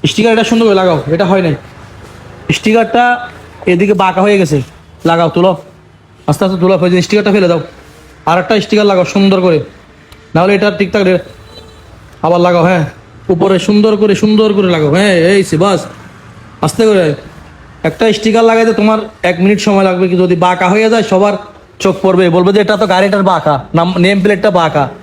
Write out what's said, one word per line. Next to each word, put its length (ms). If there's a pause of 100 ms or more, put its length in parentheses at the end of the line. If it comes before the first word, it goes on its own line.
স্টিকার 260
এটা 120
সুন্দর 220
করে 80
লাগাও, 280 (100)
এটা 120
হয় 180
নাই। 120 (960)
স্টিকারটা 760 (380)
এদিকে 280
বাঁকা 260
হয়ে 180
গেছে, 240 (420)
লাগাও, 240
তুলো, 280 (680)
আস্তে 180
আস্তে 160
তুলো, 200
ওই 100
যে 120
স্টিকারটা 300
ফেলে 160
দাও, 120 (680)
আর 120
একটা 220
স্টিকার 260
লাগাও 180
সুন্দর 360
করে, 200 (760)
নাহলে 200
এটা 160
ঠিকঠাক 320
রে-, 160 (1040)
আবার 180
লাগাও। 240
হ্যাঁ, 220 (420)
উপরে 300
সুন্দর 380
করে, 180
সুন্দর 380
করে 180
লাগাও। 200
হ্যাঁ, 240
এই 300
সে, 120
বাস, 300 (760)
আস্তে 260
করে। 280 (680)
একটা 300
স্টিকার 320
লাগাইতে 280
তোমার 260 (240)
এক 180
মিনিট 200
সময় 240
লাগবে, 240
কি 80
যদি 200
বাঁকা 320
হয়ে 220
যায় 120
সবার 320 (440)
চোখ 240
পড়বে, 260
বলবে 240
যে 80
এটা 160
তো 100
গাড়িটার 360
বাঁকা, 420 (100)
নাম, 240
নেম 220
প্লেটটা 300
বাঁকা। 380 (140)